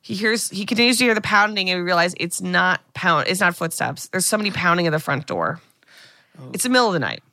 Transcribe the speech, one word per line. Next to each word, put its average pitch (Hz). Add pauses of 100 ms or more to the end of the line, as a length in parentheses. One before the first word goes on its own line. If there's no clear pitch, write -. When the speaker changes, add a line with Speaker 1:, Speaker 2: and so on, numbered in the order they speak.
Speaker 1:
He -
hears, 220
he 196
continues 240
to 240
hear 233
the 214
pounding, 202
and 180
we 175
realize 175
it's -
not 180 (140)
pound, 165
it's 185
not 175
footsteps. -
There's 185
somebody 214
pounding 175
at -
the 156
front -
door. 87 (800)
Speaker 2:
Oh. 131
Speaker 1:
It's 190
the 254
middle 247
of 190
the 160
night. 82 (120)